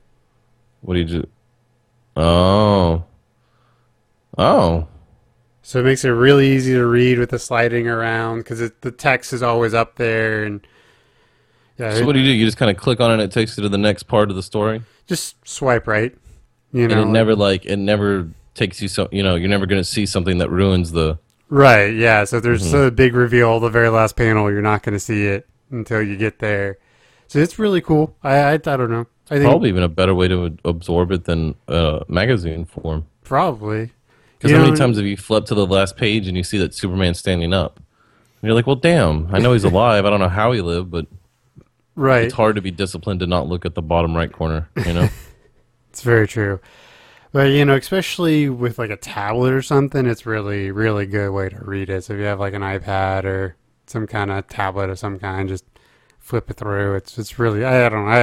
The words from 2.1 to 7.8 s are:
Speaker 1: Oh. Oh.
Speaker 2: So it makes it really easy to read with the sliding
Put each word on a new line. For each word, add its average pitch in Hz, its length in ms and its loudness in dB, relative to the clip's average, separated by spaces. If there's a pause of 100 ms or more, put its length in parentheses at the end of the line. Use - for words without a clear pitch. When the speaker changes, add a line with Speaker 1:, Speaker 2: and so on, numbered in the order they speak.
Speaker 1:
Oh. 90 880 4 (1300)
Oh. 85 500 2 (760)
Speaker 2:
So - 160 -6
it 123 40 0
makes 135 220 0
it 131 40 2
really 135 420 6
easy 131 220 0
to 123 120 2
read 120 340 2
with 120 120 -2
the 120 80 -4
sliding 117 480 -2